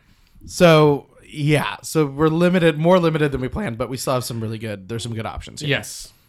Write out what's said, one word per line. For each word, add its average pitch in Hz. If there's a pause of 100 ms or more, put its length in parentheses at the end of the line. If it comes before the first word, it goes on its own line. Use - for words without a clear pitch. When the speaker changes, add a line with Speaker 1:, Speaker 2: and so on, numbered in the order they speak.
(460)
Speaker 1:
so 151 (220)
yeah, 143
so 156
we're 139
limited, 165
more 175
limited 156
than 131
we 127
planned, 151
but 117
we 131
still 139
have 123
some 117
really 110
good, 104
there's 113
some 117
good 110
options -
here. 147
Speaker 2:
Yes. - (180)